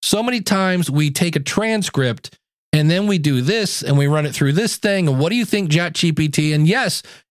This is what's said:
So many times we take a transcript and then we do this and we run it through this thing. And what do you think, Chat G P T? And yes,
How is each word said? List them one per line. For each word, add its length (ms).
So 220
many 180
times 480
we 220
take 240
a 40
transcript 960
and 160
then 180
we 100
do 240
this 420
and 140
we 100
run 180
it 80
through 200
this 240
thing. 300
And 120
what 100
do 60
you 100
think, 260
Chat 220
G 180
P 160
T? 260
And 140
yes, 360